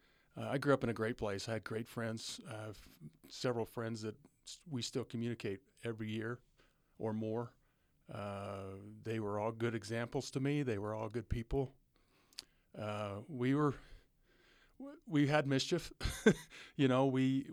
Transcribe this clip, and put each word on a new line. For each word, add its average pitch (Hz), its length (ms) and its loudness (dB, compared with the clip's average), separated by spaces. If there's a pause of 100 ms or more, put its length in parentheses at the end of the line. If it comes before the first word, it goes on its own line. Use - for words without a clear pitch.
(380)
uh, 113 120 -4
I 127 80 2
grew 139 160 6
up 131 100 2
in 117 60 2
a 110 40 -2
great 110 220 0
place. 101 320 -2
I 113 60 0
had 107 100 -4
great 110 240 -4
friends, 113 500 -4 (120)
uh, 107 180 -8
f-, - 200 -14 (420)
several 117 340 0
friends 113 380 -4
that 107 120 -4 (320)
s-, - 120 -14 (120)
we 123 120 -2
still 120 220 -4
communicate 113 560 -4 (260)
every 110 240 -4
year 113 280 -2 (600)
or 110 160 0
more. 110 360 -2 (640)
Uh, 101 600 -6 (300)
they 113 160 -2
were 104 200 0
all 110 120 2
good 113 220 0
examples 117 580 -2
to 143 60 -2
me. 143 240 2
They 120 140 2
were 104 180 -2
all 110 140 -4
good 110 220 -6
people. 135 420 -2 (1040)
Uh, 104 520 -4
we 127 260 2
were, 147 180 4 (1080)
w-, 285 260 -12
we 147 220 6
had 147 180 4
mischief. - 460 2 (320)
<laughs> - 100 10 (420)
You 135 120 6
know, 131 180 6
we, 131 460 4